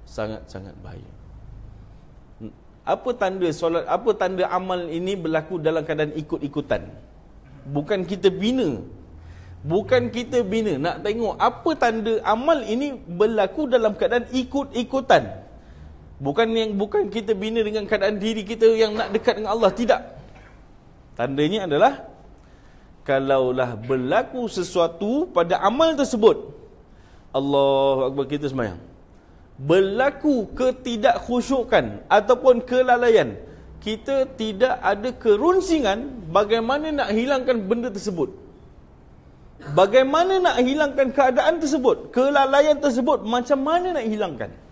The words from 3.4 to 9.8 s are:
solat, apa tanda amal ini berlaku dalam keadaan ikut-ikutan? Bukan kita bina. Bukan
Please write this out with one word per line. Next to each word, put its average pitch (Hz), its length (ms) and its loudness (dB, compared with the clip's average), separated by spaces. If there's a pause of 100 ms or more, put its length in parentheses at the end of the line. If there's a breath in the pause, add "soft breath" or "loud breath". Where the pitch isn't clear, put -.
solat, 165 400 -2
apa 208 240 0
tanda 185 400 0
amal 180 400 -4
ini 185 240 -4
berlaku 160 400 -4
dalam 160 320 0
keadaan 151 240 -2
ikut-ikutan? 143 720 -4 (800)
Bukan 151 400 -2
kita 185 240 0
bina. 180 560 0 (800 loud breath)
Bukan 214 480 0